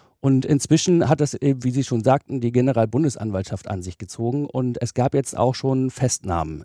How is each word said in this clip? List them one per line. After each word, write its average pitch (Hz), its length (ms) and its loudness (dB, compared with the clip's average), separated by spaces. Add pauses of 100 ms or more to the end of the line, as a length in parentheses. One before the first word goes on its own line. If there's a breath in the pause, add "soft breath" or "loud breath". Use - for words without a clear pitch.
(220 loud breath)
Und 135 240 2
inzwischen 160 640 2
hat 147 100 2
das, 147 140 0
äh, 139 260 0
wie 127 120 -2
Sie 131 120 0
schon 117 180 -2
sagten, 131 380 2
die 120 140 -2
Generalbundesanwaltschaft 113 1160 0
an 98 120 -4
sich 90 160 -10
gezogen 120 480 -4
und 127 360 -4
es 120 120 -4
gab 127 200 0
jetzt 139 240 -2
auch 123 160 2
schon 131 360 0
Festnahmen 85 760 -4